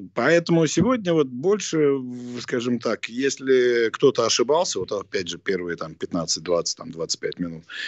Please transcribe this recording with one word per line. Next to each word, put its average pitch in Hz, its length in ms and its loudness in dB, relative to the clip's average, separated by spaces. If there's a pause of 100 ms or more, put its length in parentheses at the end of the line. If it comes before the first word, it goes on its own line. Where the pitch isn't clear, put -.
(140)
поэтому 165 540 4
сегодня 208 440 2
вот 156 140 4
больше, 151 640 0
в-, 123 500 -6
скажем 120 380 -2
так, 113 320 -4
если 123 840 2
кто-то 123 320 4
ошибался, 135 540 2
вот 92 140 -6
опять 98 360 -4
же 87 80 -6
первые 90 400 -4
там 82 180 -12
пятнадцать, 82 500 -4
двадцать, 85 340 0
там 82 120 -14
двадцать 80 300 -6
пять - 180 -6
минут, 82 260 -8 (240)